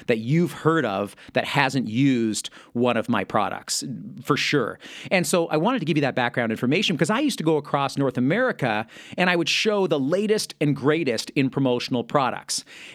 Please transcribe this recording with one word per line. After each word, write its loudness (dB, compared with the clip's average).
that 2
you've 2
heard 2
of -2
that 0
hasn't 2
used 0
one 2
of -2
my 2
products, -4
for 2
sure. 0
And 2
so 2
I 0
wanted 0
to -4
give 2
you 2
that 0
background 0
information 0
because 2
I 2
used 0
to -2
go 4
across -2
North 0
America, 0
and 2
I 2
would 0
show 0
the 2
latest 0
and 2
greatest 0
in 2
promotional 0
products. -2